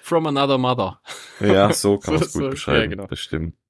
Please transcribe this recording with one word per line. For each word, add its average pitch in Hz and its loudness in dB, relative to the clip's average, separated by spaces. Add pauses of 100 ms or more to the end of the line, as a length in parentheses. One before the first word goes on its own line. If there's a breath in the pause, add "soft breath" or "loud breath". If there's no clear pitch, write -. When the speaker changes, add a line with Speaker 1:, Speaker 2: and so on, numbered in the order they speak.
Speaker 1:
from 160 0
another 139 2
mother. 120 -2 (400 loud breath)
Speaker 2:
Ja, 101 4
so 101 2
kann - -2
Speaker 1:
<laughs> - -
So, - 0
Speaker 2:
man's 180 -2
gut - -2
Speaker 1:
so, - -2
ja, 135 -4
Speaker 2:
beschreiben. 123 -2
Speaker 1:
genau. - -10
Speaker 2:
Das - -10
stimmt. 80 -8 (140)